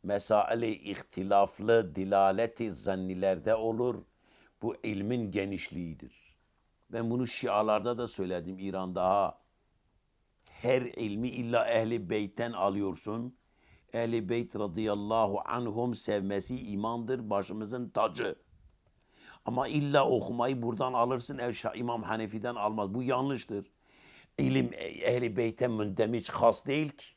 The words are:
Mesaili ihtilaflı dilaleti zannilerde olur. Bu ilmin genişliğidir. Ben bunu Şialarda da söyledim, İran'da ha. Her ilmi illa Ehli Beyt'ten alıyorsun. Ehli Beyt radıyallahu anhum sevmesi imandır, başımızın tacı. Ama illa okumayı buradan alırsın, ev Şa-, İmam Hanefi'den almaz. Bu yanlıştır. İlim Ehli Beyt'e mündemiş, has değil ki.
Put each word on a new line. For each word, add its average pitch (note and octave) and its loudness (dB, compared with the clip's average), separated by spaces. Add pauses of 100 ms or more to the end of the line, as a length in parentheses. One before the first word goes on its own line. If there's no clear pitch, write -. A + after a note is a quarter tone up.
Mesaili G#2+ 2
ihtilaflı G2 2
dilaleti G2 2
zannilerde F#2+ 0
olur. A2+ -2 (560)
Bu G#2+ -2
ilmin G#2+ -2
genişliğidir. F2 -6 (520)
Ben A2+ -2
bunu B2 0
Şialarda G#2+ 2
da A#2 -4
söyledim, F#2 -4
İran'da F#2 -2
ha. F#2+ 2 (1000)
Her B2+ 0
ilmi A#2 -4
illa A#2+ 0
Ehli A2+ 0
Beyt'ten G#2+ -2
alıyorsun. G2+ -2 (560)
Ehli A2+ 0
Beyt A#2 -2
radıyallahu G#2 0
anhum A#2+ -2
sevmesi G2+ -2
imandır, A2+ -4
başımızın G#2+ -4
tacı. G#2+ 0 (1080)
Ama B2 -2
illa C#3+ 4
okumayı A#2+ 0
buradan A#2+ -2
alırsın, B2 0
ev A#2+ -2
Şa-, - -4
İmam A#2+ -4
Hanefi'den A2 -4
almaz. G#2 0
Bu B2 -2
yanlıştır. B2 -2 (680)
İlim C3 2
Ehli A2 0
Beyt'e A#2 0
mündemiş, A2 0
has - 4
değil C#3+ 0
ki. - -16 (120)